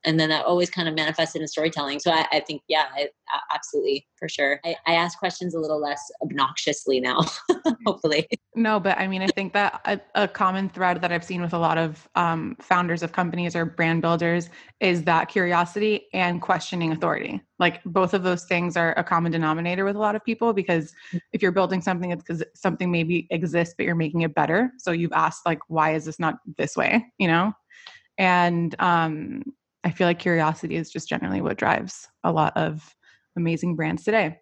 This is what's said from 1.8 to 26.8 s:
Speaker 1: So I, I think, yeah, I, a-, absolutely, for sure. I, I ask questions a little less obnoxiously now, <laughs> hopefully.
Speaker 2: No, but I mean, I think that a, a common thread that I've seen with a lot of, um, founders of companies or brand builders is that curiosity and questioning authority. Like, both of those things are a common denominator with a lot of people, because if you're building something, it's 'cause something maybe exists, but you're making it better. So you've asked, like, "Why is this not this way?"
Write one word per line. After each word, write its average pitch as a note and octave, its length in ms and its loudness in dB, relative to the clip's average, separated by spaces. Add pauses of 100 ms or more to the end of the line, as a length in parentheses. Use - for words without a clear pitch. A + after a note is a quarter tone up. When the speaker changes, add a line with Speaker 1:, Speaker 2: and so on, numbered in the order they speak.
Speaker 1:
So F3 100 0
I, D#3+ 220 4
I D3+ 80 2
think, D3 300 -8
yeah, D#3 160 2 (100)
I, C#3+ 60 -4
a-, - 520 -6
absolutely, C#3 600 -2
for D#3+ 140 -8
sure. C#3+ 340 -2
I, - 140 -4 (100)
I E3+ 60 2
ask E3+ 260 0
questions F3+ 340 -4
a E3 60 -4
little D#3 220 -2
less C#3+ 200 -4 (220)
obnoxiously C#3 800 0
now, B2+ 180 0 (340)
<laughs> - 320 -2
hopefully. D#3+ 440 0 (260)
Speaker 2:
No, G#3+ 240 2
but F#3 180 0
I F#3+ 120 -2
mean, F#3+ 120 -2
I F#3+ 60 0
think F#3+ 240 -2
that G3+ 320 0
a, G3 160 -2 (160)
a G#3 140 4
common F#3+ 400 0
thread F3+ 320 0
that F3 100 0
I've E3+ 140 -2
seen F3+ 160 -4
with E3+ 120 -2
a F3 40 0
lot D#3+ 200 2
of, D#3+ 380 -2
um, E3 460 0
founders F3 420 0
of E3 80 -4
companies F3 460 -2
or E3 80 0
brand E3 360 0
builders E3+ 480 2 (300)
is F3 240 2
that E3 240 4
curiosity F3+ 840 0
and F3 280 0
questioning F3 520 0
authority. E3 480 -4 (180)
Like, F3 240 2
both F#3 300 0
of F#3+ 100 0
those F3+ 220 0
things F3 320 0
are E3 200 2
a F3 60 0
common E3+ 300 2
denominator E3+ 500 0
with G3+ 140 -2
a - 20 -6
lot G#3+ 160 0
of G#3+ 80 -6
people, A3+ 300 0
because E3+ 400 0 (400)
if - 80 0
you're F#3 100 4
building F3+ 300 2
something, F3+ 300 -2
it's E3+ 120 -6
'cause E3 180 -6 (140)
something F3+ 340 -2
maybe E3+ 420 0
exists, E3+ 460 0
but - 80 -2
you're E3+ 100 0
making E3 260 0
it D#3+ 120 0
better. F3+ 440 2
So - 160 -4
you've E3+ 180 0
asked, D#3+ 340 0
like, D#3+ 220 0
"Why D#3 260 2
is D#3+ 120 -4
this D#3+ 140 -10
not D#3+ 160 0 (220)
this - 200 -2
way?" - 280 2 (120)